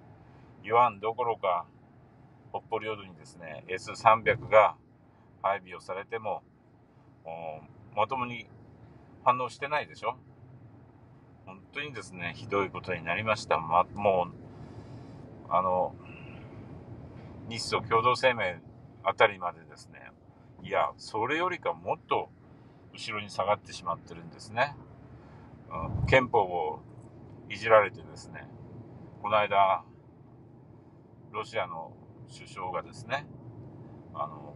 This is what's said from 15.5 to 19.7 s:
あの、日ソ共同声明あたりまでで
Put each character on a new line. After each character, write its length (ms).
あ 120
の、 320
日 120
ソ 200
共 220
同 140
声 180
明 220
あ 120
た 120
り 120
ま 160
で 100
で 140